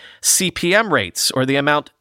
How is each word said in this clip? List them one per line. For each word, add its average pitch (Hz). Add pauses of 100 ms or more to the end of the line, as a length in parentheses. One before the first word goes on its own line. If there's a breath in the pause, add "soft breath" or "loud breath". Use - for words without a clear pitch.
(220 loud breath)
C -
P 175
M 208
rates, 98
or 131
the 135
amount 147 (120)